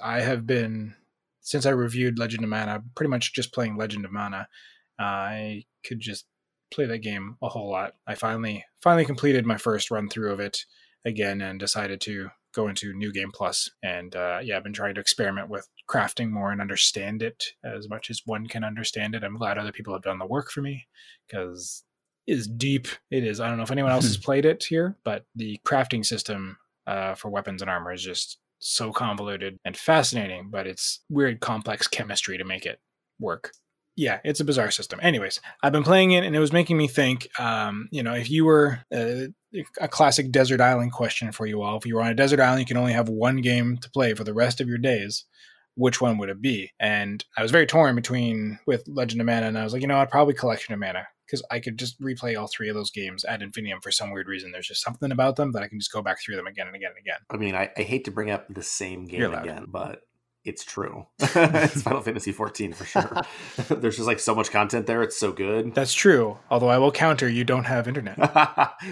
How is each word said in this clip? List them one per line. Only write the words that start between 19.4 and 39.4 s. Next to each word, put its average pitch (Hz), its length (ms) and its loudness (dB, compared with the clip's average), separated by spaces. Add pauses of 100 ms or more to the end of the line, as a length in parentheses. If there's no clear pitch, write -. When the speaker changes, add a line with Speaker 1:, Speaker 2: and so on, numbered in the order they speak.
Speaker 1:
other 104 160 -6
people 104 200 -10
have 92 100 -6
done 95 160 -4
the 92 60 -8
work 131 240 -4
for - 120 -6
me 139 260 -8 (420)
'cause 90 540 -10 (420)
it 143 120 2
is 113 100 -4
deep. 123 400 -2 (240)
It 131 140 0
is. 107 160 -4
I 113 80 -2
don't 117 80 -2
know 113 60 -4
if 113 80 -4
anyone 135 200 2
else 127 140 4
has 107 100 2
Speaker 2:
Hmm. 98 60 -4
Speaker 1:
played 139 240 4
it 156 180 4
here, 175 400 0
but 107 220 -4 (100)
the 107 300 -8
crafting 123 400 2
system, 98 520 -6 (300)
uh, 95 280 -2
for - 140 -10
weapons 98 320 -6
and 95 80 -6
armor 90 220 -2
is 90 100 -8
just - 380 -8 (200)
so - 340 -4
convoluted 101 720 -4
and 95 100 -8
fascinating, 104 720 0
but 98 160 -6
it's - 440 -6
weird, 139 320 2
complex 107 480 -4
chemistry 101 480 -4
to 92 80 -6
make 92 200 -6
it - 140 -8 (400)
work. - 320 -8 (460)
Yeah, 123 280 0
it's 147 160 0
a 151 40 -2
bizarre 131 260 2
system. - 300 -6
Anyways, 117 380 2 (240)
I've 139 80 6
been 147 120 4
playing 185 280 8
it 180 140 6
and 151 100 0
it 151 40 4
was 151 120 4
making 170 260 4
me 151 100 4
think, 127 420 2 (100)
um, 110 520 -2
you 143 120 -4
know, 117 100 -2
if 120 160 -4
you 156 160 6
were, 147 340 8 (140)
uh, 123 340 -2 (520)